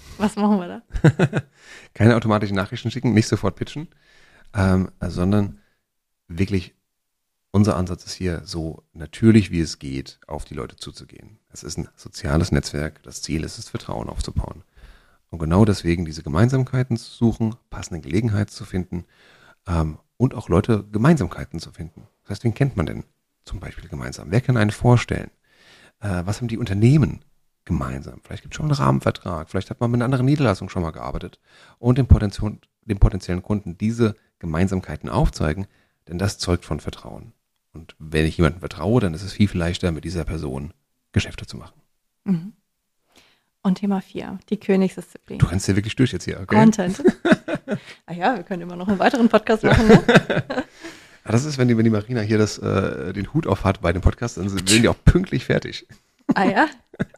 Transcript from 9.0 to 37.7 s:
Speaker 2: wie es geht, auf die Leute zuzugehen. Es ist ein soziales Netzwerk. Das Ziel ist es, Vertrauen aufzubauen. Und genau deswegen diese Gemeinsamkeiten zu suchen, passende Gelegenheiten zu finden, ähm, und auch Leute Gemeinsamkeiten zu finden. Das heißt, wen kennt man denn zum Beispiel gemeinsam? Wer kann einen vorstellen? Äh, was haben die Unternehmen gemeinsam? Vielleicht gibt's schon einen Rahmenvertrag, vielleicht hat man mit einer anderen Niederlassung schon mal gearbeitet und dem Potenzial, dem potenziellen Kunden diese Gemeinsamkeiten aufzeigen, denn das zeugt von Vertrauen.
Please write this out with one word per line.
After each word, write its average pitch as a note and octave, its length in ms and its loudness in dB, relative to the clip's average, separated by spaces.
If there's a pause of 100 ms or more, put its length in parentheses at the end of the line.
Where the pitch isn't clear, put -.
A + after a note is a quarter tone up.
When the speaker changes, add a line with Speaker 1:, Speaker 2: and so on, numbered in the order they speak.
Speaker 2:
wie F2 100 -2
es D#2 180 -6
geht, C2+ 480 -12
auf C#2+ 180 -10
die - 100 -18
Leute C2 200 -12
zuzugehen. - 640 -20 (100)
Es - 140 -20
ist - 140 -12
ein E2 180 -8
soziales - 560 -4
Netzwerk. D2 520 -4
Das - 180 -16
Ziel D2+ 220 -6
ist - 140 -12
es, - 120 -18
Vertrauen - 400 -10
aufzubauen. - 540 -8 (680)
Und E2+ 100 -12
genau E2+ 260 4
deswegen F2 400 0
diese D#2+ 180 -12
Gemeinsamkeiten B2+ 760 0
zu - 140 -18
suchen, A2 440 -2 (140)
passende F2 320 -12
Gelegenheiten G2+ 500 -2
zu - 140 -16
finden, F2 400 -6 (600)
ähm, D#2+ 320 -2 (180)
und C3+ 160 2
auch - 160 -10
Leute G2+ 420 2
Gemeinsamkeiten G#2+ 680 0
zu D#2 120 -14
finden. - 360 -18 (160)
Das - 80 -14
heißt, G2+ 120 -8
wen A2+ 120 0
kennt C#3 200 0
man D#2 120 0
denn A1 160 -10 (420)
zum - 140 -10
Beispiel - 280 -16
gemeinsam? C2 440 -12
Wer A2+ 100 2
kann B2 160 0
einen G#2 140 2
vorstellen? - 580 2 (680)
Äh, F2+ 260 -4
was G#2 140 -4
haben B2 80 -4
die A2 100 -6
Unternehmen A2 680 2 (420)
gemeinsam? C2+ 580 -6
Vielleicht - 200 -12
gibt's - 140 -16
schon D3+ 80 -4
einen D3+ 100 0
Rahmenvertrag, C3 760 -2
vielleicht - 200 -6
hat - 100 -12
man A#2+ 120 0
mit B2 80 2
einer A#2+ 60 0
anderen B2+ 200 0
Niederlassung C3 440 2
schon F#2+ 120 -4
mal D#2+ 100 -4
gearbeitet C#2 480 -10 (380)
und B2 220 2
dem C3 80 2
Potenzial, G#2+ 500 4 (280)
dem G#2 120 -2
potenziellen F#2 460 0
Kunden G2 340 -6
diese A2 380 0 (240)
Gemeinsamkeiten F2 720 -2
aufzeigen, F2+ 580 -2 (400)
denn E2+ 100 -8
das G2 220 -4
zeugt F2 260 -2
von D2+ 140 -6
Vertrauen. - 540 -14 (400)